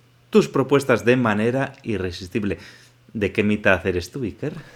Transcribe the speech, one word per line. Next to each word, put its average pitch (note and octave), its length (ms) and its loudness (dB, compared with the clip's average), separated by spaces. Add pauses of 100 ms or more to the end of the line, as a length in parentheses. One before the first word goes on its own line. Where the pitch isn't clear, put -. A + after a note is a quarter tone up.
(320)
tus - 160 6
propuestas C3+ 580 2
de B2 120 6
manera A#2 560 0 (100)
irresistible. F#2+ 760 -4 (560)
¿De G2+ 180 -2
qué G#2+ 120 0
mitad G#2 420 2
eres F2+ 240 -2
tú, C#3 140 -8
Iker? B2+ 300 -8 (220)